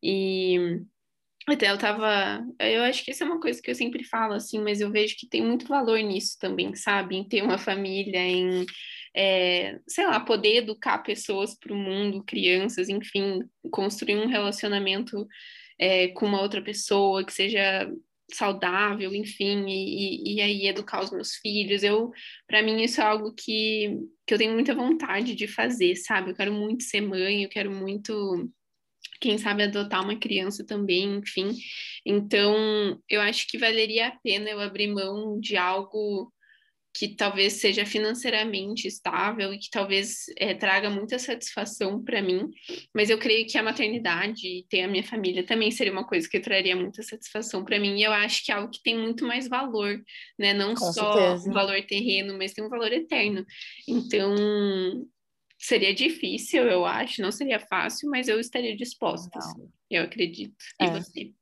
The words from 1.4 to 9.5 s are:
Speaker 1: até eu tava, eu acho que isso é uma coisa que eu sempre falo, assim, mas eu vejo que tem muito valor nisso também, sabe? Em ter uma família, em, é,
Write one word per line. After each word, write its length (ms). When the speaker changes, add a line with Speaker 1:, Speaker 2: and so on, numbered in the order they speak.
Speaker 1:
até 220
eu 80
tava, 680
eu 220
acho 220
que 60
isso 140
é 20
uma 140
coisa 200
que 100
eu 40
sempre 300
falo, 300
assim, 260
mas 200
eu 120
vejo 260
que 100
tem 140
muito 240
valor 320
nisso 400
também, 380
sabe? 400
Em 100
ter 160
uma 160
família, 640
em, 440
é, 640